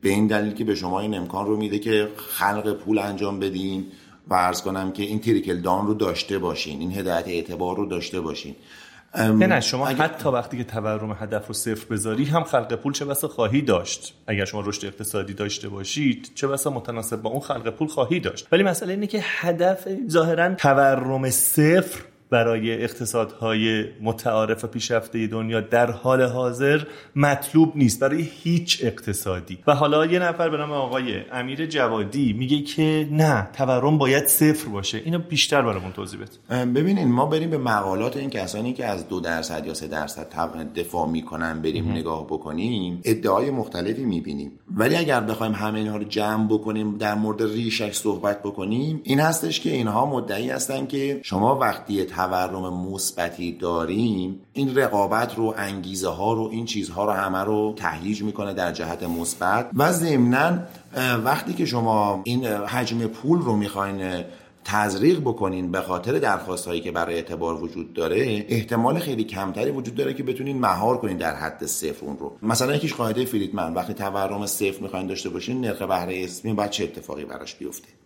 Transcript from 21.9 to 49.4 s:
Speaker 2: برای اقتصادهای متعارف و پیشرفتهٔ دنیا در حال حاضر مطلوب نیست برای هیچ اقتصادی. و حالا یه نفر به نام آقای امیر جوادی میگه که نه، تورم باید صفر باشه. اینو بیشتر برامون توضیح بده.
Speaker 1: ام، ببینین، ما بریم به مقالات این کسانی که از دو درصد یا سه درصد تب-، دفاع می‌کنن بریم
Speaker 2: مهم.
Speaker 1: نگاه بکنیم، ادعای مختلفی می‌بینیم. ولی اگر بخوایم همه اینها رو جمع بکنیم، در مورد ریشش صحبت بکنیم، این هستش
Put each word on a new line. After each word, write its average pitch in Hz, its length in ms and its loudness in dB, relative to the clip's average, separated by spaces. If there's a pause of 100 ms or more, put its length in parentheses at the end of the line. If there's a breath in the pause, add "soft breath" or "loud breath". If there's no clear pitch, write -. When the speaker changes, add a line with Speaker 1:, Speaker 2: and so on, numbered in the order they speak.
Speaker 2:
برای 113 520 2
اقتصادهای 110 1000 0 (180)
متعارف 110 640 0
و - 20 -6
پیشرفتهٔ 113 600 -2
دنیا 110 340 0
در 117 300 4
حال 127 320 4
حاضر 127 600 2 (340 loud breath)
مطلوب 143 600 6
نیست 127 240 4
برای 147 300 2
هیچ - 540 0
اقتصادی. 95 840 -4
و 147 80 8
حالا 151 320 4
یه 175 120 2
نفر 170 300 0
به 156 80 -2
نام 147 160 -4
آقای 127 600 -2
امیر 131 340 -4
جوادی 117 680 2
میگه 131 300 2
که 156 480 2
نه، 147 420 4
تورم 131 460 4
باید 139 280 4
صفر 151 420 4
باشه. 101 360 -4
اینو 165 140 0
بیشتر 156 440 2
برامون 95 300 0
توضیح 98 280 -10
بده. 98 100 -12 (200)
Speaker 1:
ام، 123 220 2
ببینین، 160 400 4
ما 127 140 4
بریم 160 240 0
به 151 80 0
مقالات 110 580 0
این 139 140 -4
کسانی 107 420 -4
که 123 140 -4
از 92 220 -4
دو 92 120 -4
درصد 82 460 -4
یا 80 80 -6
سه 80 120 -8
درصد 78 440 -6
تب-، 80 480 -4
دفاع 85 300 -2
می‌کنن 80 540 -4
بریم 80 220 0
Speaker 2:
مهم. 80 120 0
Speaker 1:
نگاه 80 300 -4
بکنیم، 87 800 -4
ادعای 107 460 2
مختلفی 113 540 -4
می‌بینیم. 76 480 -4 (240)
ولی 131 200 4
اگر 147 240 2
بخوایم 110 320 -2
همه 107 260 -2
اینها 107 180 -2
رو 104 80 -4
جمع 107 440 0
بکنیم، 107 480 0
در 104 180 0
مورد 107 280 0
ریشش 107 540 -2
صحبت 101 460 0
بکنیم، 110 600 -2
این 139 180 4
هستش 160 400 2